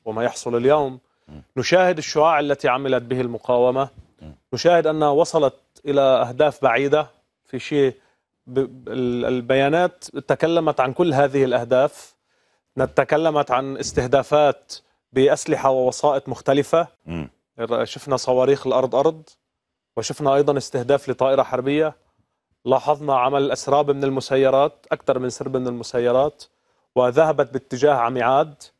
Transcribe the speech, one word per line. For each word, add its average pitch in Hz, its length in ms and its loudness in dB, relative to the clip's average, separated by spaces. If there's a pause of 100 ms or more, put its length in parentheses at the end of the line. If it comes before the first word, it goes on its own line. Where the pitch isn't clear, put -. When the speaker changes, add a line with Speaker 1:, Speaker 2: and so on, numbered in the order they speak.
Speaker 1:
وما 110 180 -4
يحصل 120 320 -4
اليوم، 131 440 0 (280)
Speaker 2:
مم. 76 160 -20 (140)
Speaker 1:
نشاهد 180 400 2
الشعاع 156 420 2
التي 143 300 -2
عملت 131 340 -2
به 123 180 -4
المقاومة، 123 680 0 (320)
Speaker 2:
مم. - 140 -20 (180)
Speaker 1:
نشاهد 165 340 2
أنها 156 220 0
وصلت 147 460 0 (300)
إلى 139 160 0
أهداف 131 640 0
بعيدة. 139 440 2 (380)
في 127 140 -10
شيء 139 360 0 (520)
ب-، 127 420 -6
ال-، 120 360 -4
البيانات 135 800 0
تكلمت 156 760 -2
عن 131 140 -2
كل 175 200 0
هذه 139 300 2
الأهداف، 127 720 0 (600)
نتكلمت 147 760 0
عن 135 260 -4
استهدافات 135 960 0 (400)
بأسلحة 135 560 2
ووسائط 135 600 0
مختلفة. 143 580 0 (180)
Speaker 2:
مم. 82 240 -10 (540)
Speaker 1:
شفنا 135 340 -4
صواريخ 127 500 0
الأرض 127 280 0
أرض، 156 260 0 (760)
وشفنا 139 380 -2
أيضًا 143 220 2
استهداف 135 520 -2
لطائرة 131 340 0
حربية، 143 500 -2 (720)
لاحظنا 139 520 0
عمل 139 340 0
أسراب 143 400 0
من 139 120 -4
المسيرات، 135 880 0
أكثر - 280 -2
من 127 100 -4
سرب 131 280 -6
من 127 100 -4
المسيرات، 123 760 -2 (520)
وذهبت 135 580 2
باتجاه 135 400 0
عميعاد. 131 680 0 (160)